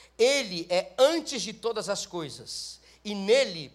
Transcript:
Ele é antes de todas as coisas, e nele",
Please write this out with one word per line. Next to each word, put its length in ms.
Ele 520
é 280
antes 440
de 120
todas 360
as 160
coisas, 720
e 120
nele", 600